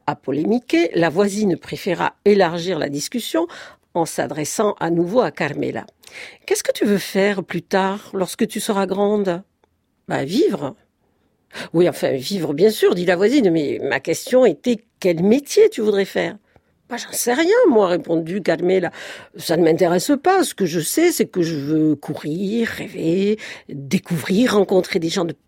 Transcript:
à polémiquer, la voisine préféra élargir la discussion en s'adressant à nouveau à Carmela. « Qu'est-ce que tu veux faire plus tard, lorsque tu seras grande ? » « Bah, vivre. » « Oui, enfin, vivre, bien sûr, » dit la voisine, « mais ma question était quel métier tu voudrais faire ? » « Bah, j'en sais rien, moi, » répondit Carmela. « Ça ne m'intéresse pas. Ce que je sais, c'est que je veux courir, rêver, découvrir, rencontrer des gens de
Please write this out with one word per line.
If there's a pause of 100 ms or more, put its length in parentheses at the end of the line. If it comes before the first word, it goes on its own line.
à
polémiquer,
la
voisine
préféra (100)
élargir
la
discussion (460)
en
s'adressant
à
nouveau
à
Carmela. « (600)
Qu'est-ce
que
tu
veux
faire
plus
tard,
lorsque
tu
seras
grande ? » « (680)
Bah,
vivre. » « (960)
Oui,
enfin,
vivre,
bien
sûr, »
dit
la
voisine, «
mais
ma
question
était (220)
quel
métier
tu
voudrais
faire ? » « (520)
Bah,
j'en
sais
rien, (140)
moi, »
répondit
Carmela. « (460)
Ça
ne
m'intéresse (100)
pas.
Ce
que
je
sais,
c'est
que
je
veux
courir,
rêver, (300)
découvrir,
rencontrer
des
gens
de (120)